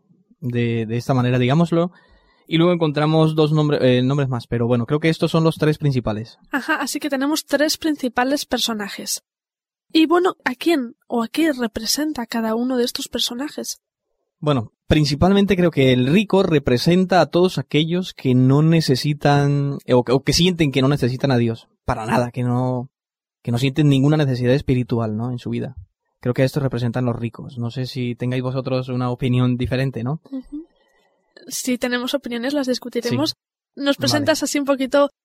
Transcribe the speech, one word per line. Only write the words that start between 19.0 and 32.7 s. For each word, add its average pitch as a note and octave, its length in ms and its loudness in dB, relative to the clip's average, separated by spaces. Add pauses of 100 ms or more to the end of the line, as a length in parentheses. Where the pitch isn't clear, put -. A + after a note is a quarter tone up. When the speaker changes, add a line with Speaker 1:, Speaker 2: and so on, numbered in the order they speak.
Speaker 1:
eh, - 80 0
o, B2 60 6
o B2 240 0
que C#3+ 100 0
sienten E3+ 380 2
que C3+ 100 0
no C3 60 4
necesitan C3+ 440 0
a B2+ 60 2
Dios, A2+ 300 -2 (180)
para A2+ 200 -6
nada, A#2+ 260 0
que B2+ 120 -6
no, B2 460 -2 (540)
que B2 80 -4
no A#2+ 80 0
sienten C#3 280 2
ninguna C#3 300 4
necesidad B2+ 360 0
espiritual, A#2+ 600 -2
¿no? A#2+ 160 -6
En B2 60 -6
su A#2+ 140 -10
vida. A#2 240 -8 (440)
Creo B2 140 -2
que C#3 80 0
a C3 40 4
estos C#3 180 -2
representan B2 420 -2
los A#2 100 -2
ricos. A#2 420 -10
No A#2 120 -6
sé B2+ 160 -8
si A#2+ 300 -6
tengáis B2 280 -4
vosotros B2+ 460 -4
una B2 220 -2
opinión B2 460 0
diferente, B2+ 460 -4
¿no? C#3+ 180 -6 (100)
Speaker 2:
Ujú. C#4+ 340 -12 (840)
Si - 300 -4
tenemos B3 380 -4
opiniones, B3 380 -6
las C#4 140 -2
discutiremos. A#3+ 640 -4